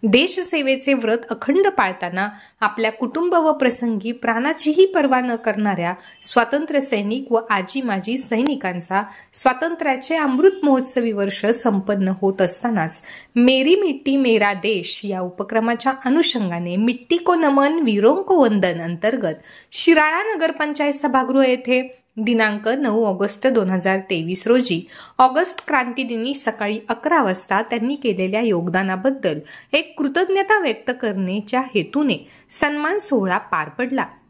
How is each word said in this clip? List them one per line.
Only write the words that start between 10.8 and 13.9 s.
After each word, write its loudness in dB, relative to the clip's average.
वर्ष -2
संपन्न 0
होत 2
असतानाच -2
मेरी 4
मिट्टी 0